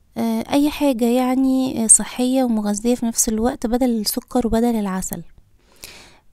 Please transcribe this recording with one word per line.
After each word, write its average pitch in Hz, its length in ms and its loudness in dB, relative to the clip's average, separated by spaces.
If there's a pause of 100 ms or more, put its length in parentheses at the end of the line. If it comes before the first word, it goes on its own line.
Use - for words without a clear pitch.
(180)
آه، 226 320 -2
اي 285 200 2
حاجة 269 360 0
يعني 254 800 2
صحية 254 560 2
ومغذية 214 520 0
في 240 100 -4
نفس - 240 -2
الوقت 226 380 -2
بدل 247 220 2
السكر 233 580 -2
وبدل 226 280 2
العسل. 190 480 -4 (1080)